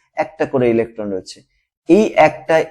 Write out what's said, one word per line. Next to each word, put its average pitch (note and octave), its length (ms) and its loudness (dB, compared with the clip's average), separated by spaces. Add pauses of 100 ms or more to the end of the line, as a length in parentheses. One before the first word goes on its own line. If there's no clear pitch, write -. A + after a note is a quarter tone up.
(160)
একটা D#3 300 -6
করে B2 240 0
ইলেকট্রন A2+ 420 -4
রয়েছে। - 300 -12 (460)
এই G3 160 4
একটা - 680 0